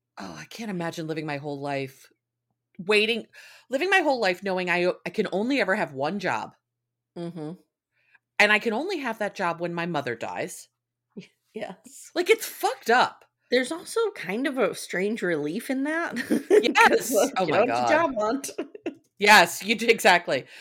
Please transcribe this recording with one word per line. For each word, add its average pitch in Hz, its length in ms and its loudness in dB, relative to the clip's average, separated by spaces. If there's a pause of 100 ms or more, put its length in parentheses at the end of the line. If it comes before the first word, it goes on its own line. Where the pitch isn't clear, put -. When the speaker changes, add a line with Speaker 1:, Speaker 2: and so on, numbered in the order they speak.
(180)
Speaker 1:
oh, 190 200 -14
I 160 60 -14
can't 220 260 -12
imagine 170 360 -6
living 156 200 -6
my 143 120 -6
whole 143 220 -8
life 139 460 -6 (720)
waiting, 214 480 2 (420)
living 285 220 0
my 381 100 6
whole 277 200 2
life 185 220 0
knowing 185 280 -2
I, 175 220 2 (120)
I - 60 -4
can 196 220 -2
only 240 280 0
ever 190 140 2
have 170 180 -2
one 151 280 -4
job. 123 340 -4 (640)
Speaker 2:
Mm-hmm. 170 340 -10 (880)
Speaker 1:
And 208 140 6
I 208 80 4
can 220 120 -2
only 330 260 -4
have 240 200 -6
that 202 160 -6
job 170 260 -4
when 170 140 -6
my 170 120 -4
mother 135 280 -4
dies. 110 580 -10
Speaker 2:
<laughs> - 60 -20 (720)
Yes. - 640 -16
Speaker 1:
Like, 349 160 0
it's - 160 4
fucked - 440 -4
up. 226 340 2 (260)
Speaker 2:
There's 254 220 0
also 349 260 -6 (160)
kind 208 320 -6
of 262 100 -4
a 208 160 0
strange 208 480 -4
relief 165 480 -4
in 269 140 -2
that. 320 340 -4
<laughs> - 120 -8
'Cause, - 200 0
Speaker 1:
Yes. 427 640 4
Speaker 2:
like, 214 260 2
Speaker 1:
Oh 185 60 2
Speaker 2:
you - 60 -2
Speaker 1:
my - 60 2
Speaker 2:
know, 202 80 4
it's 254 80 0
a - 0 -
Speaker 1:
God. 240 180 2
Speaker 2:
job 320 260 2
hunt. 254 380 -2
<laughs> - 420 -10 (220)
Speaker 1:
Yes, 196 460 6
you 214 100 0
do. 226 140 -4
Exactly. 180 560 4 (160)